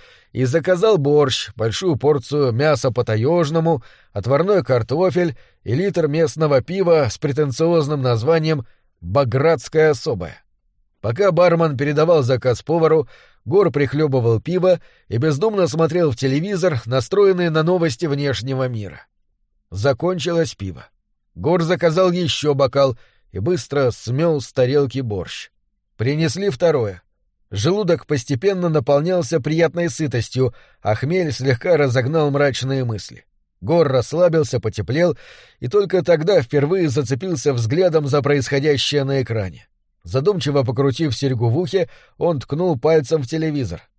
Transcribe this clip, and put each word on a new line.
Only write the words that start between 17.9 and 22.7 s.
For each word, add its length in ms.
внешнего 600
мира. 380
Закончилось 840
пиво. 320
Гор 280
заказал 480
ещё 440
бокал 440